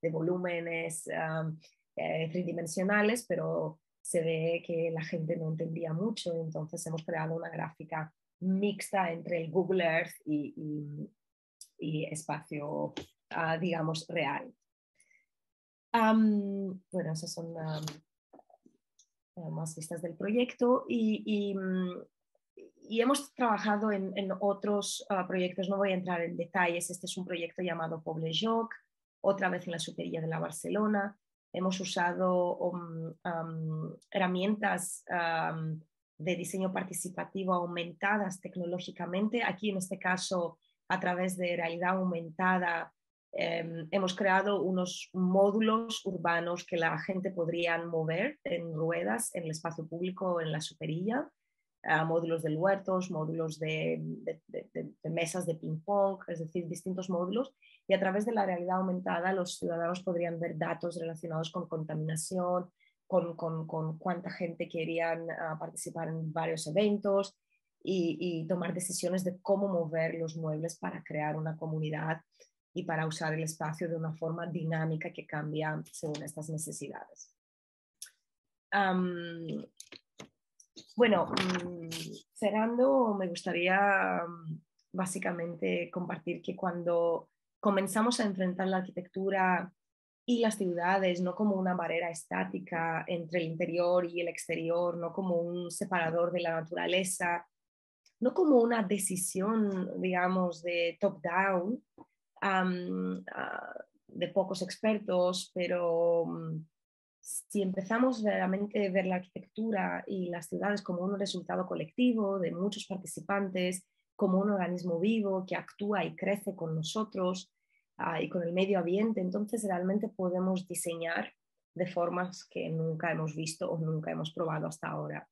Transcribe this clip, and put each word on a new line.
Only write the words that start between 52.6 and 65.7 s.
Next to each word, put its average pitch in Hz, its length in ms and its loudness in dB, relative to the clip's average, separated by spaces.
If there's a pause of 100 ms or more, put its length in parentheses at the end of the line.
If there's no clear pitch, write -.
módulos 160 480 -2
de, 156 420 0
de, 160 460 -6
de, - 260 -10
de, 156 180 -6 (120)
de 160 80 -4
mesas 165 360 -2
de 160 80 0
ping 160 260 -6
pong, 196 460 2
es 165 140 -6
decir, 165 280 -4
distintos 185 420 -6
módulos, 185 440 0 (320)
y 196 80 4
a 190 60 4
través 190 260 2
de 233 60 0
la 214 120 2
realidad 180 340 0
aumentada 185 540 0
los 180 260 -2
ciudadanos 170 440 -2
podrían 170 380 0
ver 170 180 -2
datos 170 400 -2
relacionados 165 520 -4
con 175 180 -6
contaminación, 165 1040 -2 (360)
con, 170 300 2
con, 160 300 -2
con 160 320 -4
cuánta 180 320 -2
gente 170 380 -4
querían, 165 640 -2
ah, 160 280 -4
participar 165 500 -6